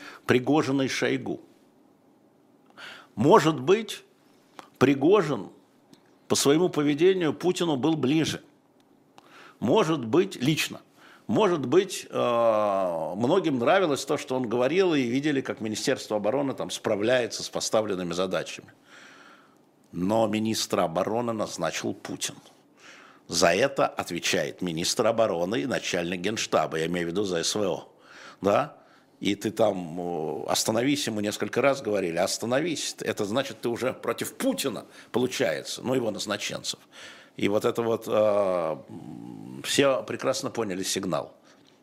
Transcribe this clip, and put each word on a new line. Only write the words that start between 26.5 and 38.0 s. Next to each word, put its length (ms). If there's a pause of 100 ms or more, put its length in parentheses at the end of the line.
я 60
имею 220
в 40
виду 140
за 180
С 100
В 80
О. 300 (500)
Да? 360 (420)
И 160
ты 160
там, 480
э, 480
"Остановись", 580
ему 140
несколько 420
раз 200
говорили, 360
"Остановись, 840
это 240
значит, 340
ты 80
уже 240
против 440
Путина, 500 (260)
получается", 720
ну, 120
его 160
назначенцев. 680 (560)
И 120
вот 180
это 180
вот, 240